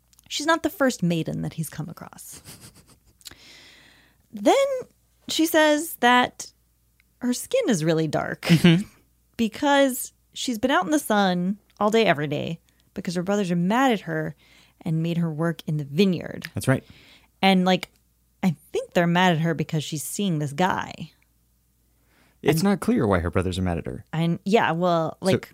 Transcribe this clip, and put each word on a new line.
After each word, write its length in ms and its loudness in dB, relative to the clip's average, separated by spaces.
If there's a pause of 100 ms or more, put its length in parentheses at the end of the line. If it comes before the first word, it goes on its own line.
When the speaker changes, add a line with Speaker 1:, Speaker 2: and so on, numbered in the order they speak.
(280)
Speaker 1:
She's 200 -6
not 160 2
the 80 0
first 320 0
maiden 400 0
that 100 -6
he's 160 -6
come 200 -12
across. 580 -18
<laughs> 40 -20 (1800)
Then 220 2 (720)
she 180 0
says 500 2
that 580 0 (640)
her 140 -2
skin 360 -2
is 140 0
really 240 0
dark 360 -4
Speaker 2:
Mm-hmm. 400 4 (520)
Speaker 1:
because 800 0 (200)
she's 240 -6
been 140 0
out 140 2
in 60 -2
the 80 2
sun 580 0 (240)
all 80 2
day, 160 4
every 220 2
day, 320 -6 (340)
because 220 -6
her 80 -2
brothers 280 0
are 60 0
mad 340 2
at 100 0
her 340 -6 (440)
and 240 -2
made 140 -2
her 120 -2
work 380 -4
in 80 -2
the 80 -4
vineyard. 720 -2
Speaker 2:
That's 160 -4
right. 140 0 (580)
Speaker 1:
And, 240 4
like, 240 0 (520)
I 140 2 (160)
think 220 -6
they're 120 2
mad 280 4
at 80 0
her 120 0
because 300 -4
she's 200 -8
seeing 360 -2
this 140 -4
guy. 580 -4 (1300)
Speaker 2:
It's 200 2
Speaker 1:
And 20 0
Speaker 2:
not 160 2
clear 260 0
why 140 4
her 100 -2
brothers 300 -2
are 40 0
mad 160 -2
at 60 -10
her. 280 -10
Speaker 1:
And 320 0
yeah, 260 2
well, 500 0
Speaker 2:
So 120 0
Speaker 1:
like, 200 -4